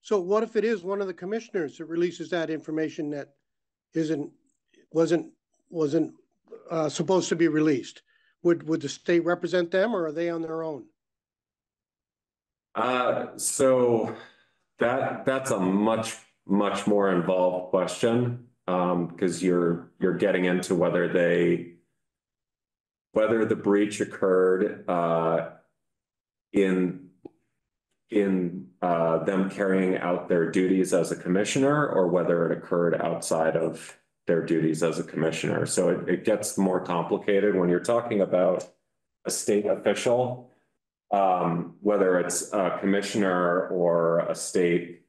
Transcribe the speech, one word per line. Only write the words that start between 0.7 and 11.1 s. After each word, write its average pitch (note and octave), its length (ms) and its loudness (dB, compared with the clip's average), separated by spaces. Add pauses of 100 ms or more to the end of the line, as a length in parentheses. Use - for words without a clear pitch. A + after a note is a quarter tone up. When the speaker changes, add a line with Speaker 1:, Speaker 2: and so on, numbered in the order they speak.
Speaker 1:
one G3 200 -6
of G3 40 -4
the F#3 80 -8
commissioners F#3 640 -6
that E3 80 -12
releases E3 460 -4
that E3 180 -2
information D#3 640 -6
that C#3+ 240 -12 (580)
isn't, D#3 380 -4 (600)
wasn't, D#3+ 400 0 (380)
wasn't, D#3 460 -2 (560)
uh, D#3+ 180 -2
supposed E3+ 400 0
to F3 60 0
be E3 120 2
released? D3+ 540 0 (400)
Would, E3 220 2
would D#3 180 -4
the C#3 80 -8
state F3 300 0
represent F3 500 0
them, G3+ 260 0
or E3+ 120 -2
are D3+ 40 -6
they E3+ 200 -4
on E3 100 -6
their D#3+ 220 -6
own? D3+ 220 -10 (1900)